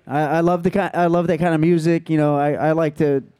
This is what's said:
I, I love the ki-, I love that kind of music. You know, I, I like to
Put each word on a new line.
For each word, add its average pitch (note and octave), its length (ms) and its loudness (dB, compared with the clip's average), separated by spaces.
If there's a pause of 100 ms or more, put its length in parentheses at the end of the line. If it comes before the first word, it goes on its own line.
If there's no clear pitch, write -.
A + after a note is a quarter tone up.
I, C#3+ 140 -2
I D3+ 180 0
love F3 240 0
the F3+ 80 0
ki-, G3 80 0
I F3 260 -2
love E3+ 220 0
that E3 100 0
kind E3+ 160 0
of D#3 60 0
music. E3 500 0
You D#3+ 60 0
know, D3 200 2
I, C#3+ 180 0
I D3 180 0
like D#3+ 240 -2
to C#3+ 260 0 (180)